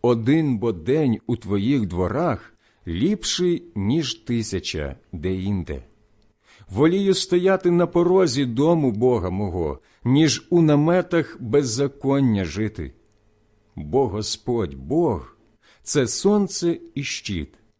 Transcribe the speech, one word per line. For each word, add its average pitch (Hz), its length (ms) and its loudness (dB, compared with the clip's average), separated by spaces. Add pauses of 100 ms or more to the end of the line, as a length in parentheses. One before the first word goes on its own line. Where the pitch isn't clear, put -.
Один 120 560 2
бо 113 140 -2
день 117 540 0
у 120 100 0
Твоїх 104 500 0
дворах 101 680 -2 (320)
ліпший, 175 760 -2 (120)
ніж 127 400 0
тисяча 95 840 -6 (160)
деінде. 90 680 -4 (880)
Волію 175 460 2
стояти 180 560 2
на 175 160 4
порозі 170 600 2
дому 139 460 2
Бога 101 380 2
мого, 90 480 -4 (260)
ніж 139 460 2
у 170 120 6
наметах 160 760 2
беззаконня 131 1040 0
жити. 87 480 -6 (840)
Бо 107 320 -2
Господь 104 680 -4
Бог — 95 640 -4 (460)
це 135 240 0
сонце 190 720 0 (160)
і 143 80 -6
щит. 90 520 -8 (260)